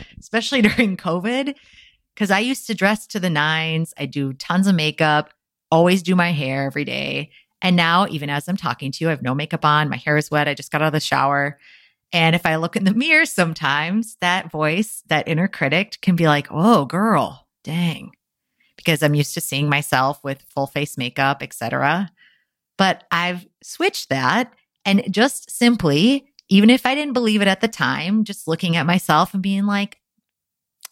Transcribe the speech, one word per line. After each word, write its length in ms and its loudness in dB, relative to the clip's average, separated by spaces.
especially 440 -2
<laughs> 0 -
during 340 2
covid, 580 -4
'cause 140 -2
I 100 4
used 280 -4
to 60 -2
dress 340 0
to 120 -6
the 100 0
nines. 680 -2
I 80 -6
do 260 -4
tons 340 0
of 80 4
makeup, 580 0
always 320 4
do 140 0
my 160 2
hair 320 -2
every 200 -4
day. 460 -6
And 120 2
now, 340 4
even 220 -6
as 180 -4
I'm 80 -2
talking 360 -6
to 120 -8
you, 40 0
I 20 0
have 120 -4
no 120 -4
makeup 300 -4
on. 240 2
My 80 -6
hair 200 -2
is 140 -2
wet. 160 0
I 80 -2
just 160 -14
got 120 -2
out 60 2
of 40 -2
the 80 0
shower. 580 0
And 240 4
if 100 -2
I 100 0
look 200 -4
in 80 -2
the 100 2
mirror 320 2
sometimes, 920 -2
that 300 -2
voice, 580 -2
that 200 0
inner 200 0
critic 540 -2
can 140 2
be 100 2
like, 240 2
"Oh, 340 4
girl, 600 -2
dang." 480 -4
Because 260 0
I'm 120 4
used 200 0
to 60 -8
seeing 280 -4
myself 540 0
with 200 -8
full 240 -6
face 300 -6
makeup, 460 -2
et 100 -14
cetera. 600 -2
But 320 0
I've 360 -2
switched 480 -4
that 420 0
and 260 2
just 400 0
simply, 760 2
even 220 6
if 160 4
I 80 2
didn't 200 -4
believe 280 2
it 60 2
at 120 0
the 80 0
time, 560 -2
just 220 -12
looking 300 -2
at 100 0
myself 480 2
and 80 -2
being 240 -2
like, 340 -4